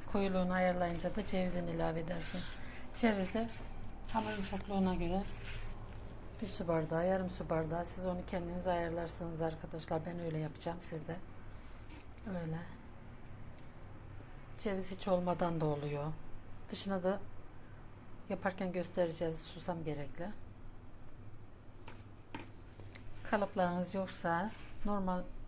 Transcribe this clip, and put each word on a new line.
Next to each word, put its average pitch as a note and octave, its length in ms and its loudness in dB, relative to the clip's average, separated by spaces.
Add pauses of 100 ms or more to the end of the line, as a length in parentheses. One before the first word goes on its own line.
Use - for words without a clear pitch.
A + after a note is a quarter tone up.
(120)
koyuluğunu F#3 420 6
ayarlayınca F3+ 600 4
da G#3 100 0
cevizini F3+ 460 4
ilave E3 280 4
edersin. E3+ 420 0 (540)
Ceviz G3+ 380 6
de A3+ 160 4 (640)
hamurun G#3+ 280 2
çokluğuna G3 540 4
göre F3 280 4 (1160)
bir G#3 60 -2
su F#3 200 -2
bardağı, E3 400 4
yarım F#3 220 4
su E3 200 -4
bardağı. D#3+ 360 2
Siz F3+ 200 -4
onu F3+ 220 0
kendiniz F3 400 0
ayarlarsınız E3+ 760 0
arkadaşlar. D#3+ 640 0
Ben F3 140 -4
öyle E3 180 0
yapacağım, D#3 440 -2
siz D#3+ 260 -4
de E3 80 -2 (1120)
öyle. E3+ 300 -2 (2000)
Ceviz F#3+ 320 0
hiç - 160 -2
olmadan F3 540 4
da D#3+ 40 6
oluyor. D3 480 2 (560)
Dışına F#3+ 340 0
da F#3+ 160 4 (1120)
yaparken F#3 420 0
göstereceğiz, E3+ 720 2
susam E3 420 -4
gerekli. D3+ 460 -2 (3000)
Kalıplarınız F3+ 720 2
yoksa F#3 580 0 (340)
normal F#3 380 4 (240)